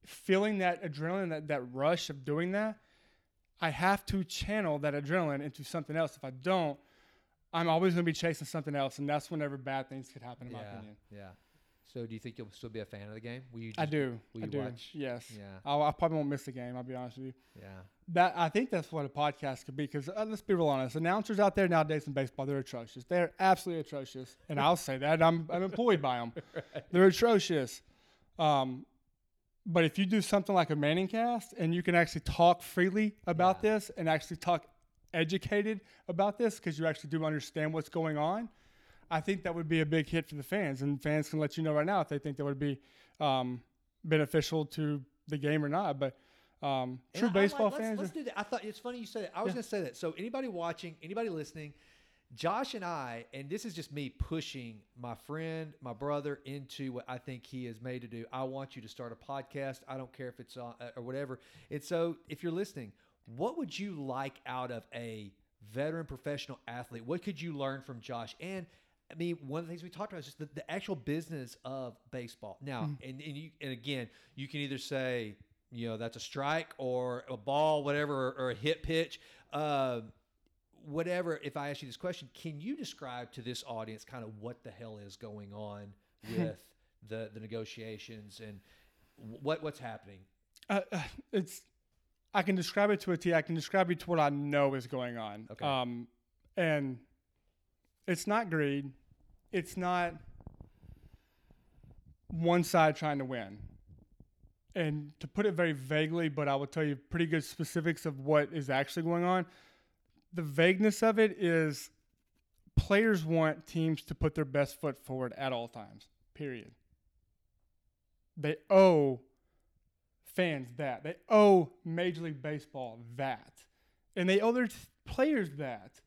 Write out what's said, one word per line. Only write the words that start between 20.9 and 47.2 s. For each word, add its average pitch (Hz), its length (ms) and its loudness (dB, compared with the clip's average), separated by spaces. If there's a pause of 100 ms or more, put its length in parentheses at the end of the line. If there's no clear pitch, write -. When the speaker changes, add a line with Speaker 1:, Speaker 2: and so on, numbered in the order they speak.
Speaker 1:
Announcers 190 440 2
out 196 140 6
there 190 140 4
nowadays 156 380 4
in 143 60 -4
baseball, 135 320 0
they're 139 140 0
atrocious. 123 460 -8
They're 175 340 2
absolutely 185 420 4
atrocious. 131 560 -10 (120)
And 143 120 0
I'll 160 160 8
say 135 220 -4
that. 156 240 4
I'm, 165 260 6
I'm 175 140 0
employed 202 400 4
by 127 160 2
'em. 117 140 -4 (120)
Speaker 2:
<laughs> - 100 -20
Right. - 360 -8
Speaker 1:
They're 180 160 10
atrocious. 180 760 4 (560)
Um, 135 460 2 (800)
but 170 200 6
if 156 140 2
you 196 80 4
do 202 140 4
something 202 340 2
like 170 160 6
a 151 60 2
Manning 160 320 4
cast 233 480 -2
and 165 180 2
you 180 100 0
can 175 100 2
actually 170 280 6
talk 175 400 6
freely 196 520 2 (140)
about 180 340 4
Speaker 2:
Yeah. 220 120 4
Speaker 1:
this 208 220 -2
and 165 120 0
actually 160 300 0
talk 170 280 0 (480)
educated 196 640 2 (280)
about 196 280 2
this 226 240 2
'cause 156 180 -4
you 165 80 0
actually 151 240 -2
do 156 140 0
understand 156 480 -2
what's 160 160 -2
going 160 300 0
on, 196 300 0 (600)
I 160 120 0
think 196 240 -2
that 170 100 0
would 165 140 -2
be 160 140 6
a 156 40 4
big 156 220 4
hit 165 200 0
for 151 60 -14
the 143 80 -6
fans, 143 400 0
and 143 180 0
fans 151 300 2
can 156 80 -2
let 151 180 0
you 160 60 0
know 156 100 2
right 151 140 4
now 196 140 2
if 151 80 0
they 147 100 -2
think 139 200 -4
that 147 60 -2
would 139 140 -2
be, 139 220 -2 (400)
um, 127 420 0 (400)
beneficial 156 640 2
to 147 340 -2 (280)
the 151 100 -4
game 147 260 2
or 143 40 -2
not. 151 320 0
But, 135 180 -2 (420)
um, 131 400 -2 (140)
Speaker 2:
And 170 60 -4